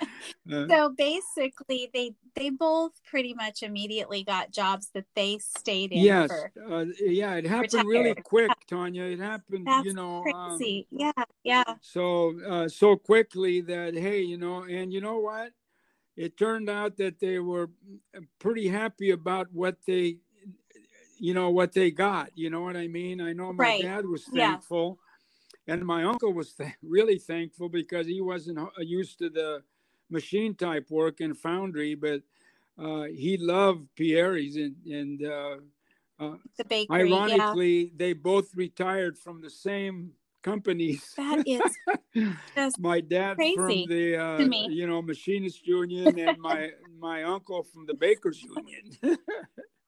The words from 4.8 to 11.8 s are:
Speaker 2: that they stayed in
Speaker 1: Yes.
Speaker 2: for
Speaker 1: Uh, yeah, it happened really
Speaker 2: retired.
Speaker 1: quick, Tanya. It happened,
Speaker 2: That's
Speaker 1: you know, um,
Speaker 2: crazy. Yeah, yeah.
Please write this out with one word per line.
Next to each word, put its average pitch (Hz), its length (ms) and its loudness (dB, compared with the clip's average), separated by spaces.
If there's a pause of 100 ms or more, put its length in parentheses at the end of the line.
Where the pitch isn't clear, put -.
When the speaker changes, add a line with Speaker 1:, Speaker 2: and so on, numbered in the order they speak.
Speaker 2:
that 196 120 -6 (100)
they 202 240 0
stayed 196 520 -4
in 175 100 2
Speaker 1:
Yes. 185 260 8
Speaker 2:
for 156 240 -6 (180)
Speaker 1:
Uh, 165 160 -2 (140)
yeah, 196 360 2
it 165 100 -4
happened 226 420 2
really 233 260 4
Speaker 2:
retired. 196 100 -10
Speaker 1:
quick, 226 440 4
Tanya. 180 360 -4
It 180 160 -6
happened, 196 480 -6
Speaker 2:
That's 254 160 4
Speaker 1:
you 196 100 -2
know, 175 380 -4
um, 180 280 -8
Speaker 2:
crazy. 208 320 -4
Yeah, 285 200 0 (320)
yeah. 247 200 4 (180)